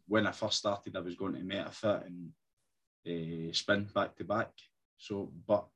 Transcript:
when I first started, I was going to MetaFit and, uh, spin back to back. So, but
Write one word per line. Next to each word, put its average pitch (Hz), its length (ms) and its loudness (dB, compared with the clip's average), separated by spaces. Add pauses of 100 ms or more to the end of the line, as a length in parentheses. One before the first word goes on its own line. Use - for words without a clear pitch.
when 104 180 4
I 92 60 0
first - 240 -2
started, 101 400 -2
I 92 40 -2
was 87 160 -6
going 95 180 -2
to - 60 -6
MetaFit 92 680 0
and, 87 240 -10 (760)
uh, 82 460 -2
spin 101 320 2 (100)
back 95 220 2
to - 80 -8
back. 104 260 2 (460)
So, 101 340 -4 (160)
but 104 300 6